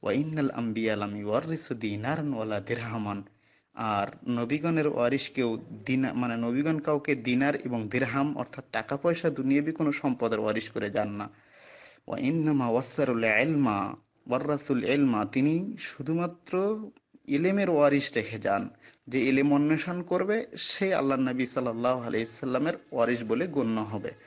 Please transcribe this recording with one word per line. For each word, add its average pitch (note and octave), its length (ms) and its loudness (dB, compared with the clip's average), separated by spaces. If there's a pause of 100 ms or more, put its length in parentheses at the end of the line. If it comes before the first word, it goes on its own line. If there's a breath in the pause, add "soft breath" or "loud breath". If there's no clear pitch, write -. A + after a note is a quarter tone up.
ওয়া G#2+ 100 -2
ইন্নাল D3 380 0
আম্বিয়া A2 460 -2
লাম G2+ 200 -4
ইউয়াররিসু C3 580 -2
দিনারান A#2 600 -2
ওয়ালা G#2+ 260 -4
দিরহামান, A2 600 -4 (520 soft breath)
আর G#2+ 320 0 (220)
নবীগণের D3 580 0
ওয়ারিস C3 440 0
কেউ A#2 300 0 (240)
দিনা-, C3 300 0
মানে A#2+ 220 -2
নবীগণ C3+ 420 0
কাউকে D3 360 0
দিনার B2+ 420 2
এবং A#2 320 -4
দিরহাম C3 500 0
অর্থাৎ - 340 -8
টাকা A2+ 240 -2
পয়সা E3+ 340 0
দুনিয়াবি C#3 420 2
কোনো D#3 200 0
সম্পদের A#2+ 480 0
ওয়ারিস G#2+ 300 0
করে G#2 200 -4
যান G#2 180 0
না। G2+ 200 -8 (800 loud breath)
ওয়া - 100 -6
ইন্নামা D3 500 2
ওয়াসারুল A#2 560 0
ইলমা, A2 720 2 (340)
ওয়ারাসুল C#3 540 0
ইলমা, B2+ 400 4
তিনি D3+ 560 0
শুধুমাত্র F3 960 -4 (480)
ইলেমের F3+ 440 2
ওয়ারিস C#3+ 440 4
রেখে A2 240 -2
যান। G2+ 300 0 (400 loud breath)
যে B2+ 120 0
ইলেম C3+ 320 4
অন্বেষণ D#3 500 2
করবে F#3 440 -2 (100)
সে - 380 0
আল্লাহ C#3 240 2
নবী B2+ 280 0
সাল্লাল্লাহু B2 560 0
আলাইহি A2+ 240 -2
সাল্লামের C3+ 480 -2 (180)
ওয়ারিস A#2+ 320 2
বলে A#2 220 0
গণ্য A#2+ 340 0
হবে, G#2 300 -6 (160 loud breath)